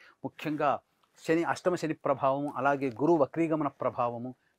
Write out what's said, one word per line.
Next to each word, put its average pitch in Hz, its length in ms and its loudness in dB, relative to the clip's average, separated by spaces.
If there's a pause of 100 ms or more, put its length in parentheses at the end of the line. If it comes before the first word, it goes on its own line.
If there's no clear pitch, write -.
(240)
ముఖ్యంగా 147 480 -2 (520)
శని, 165 200 2
అష్టమ 165 320 0
శని 156 180 -4
ప్రభావము, 143 640 -2
అలాగే 139 320 0
గురువు 151 280 4
వక్రీగమన 156 500 0
ప్రభావము 120 640 -4 (280)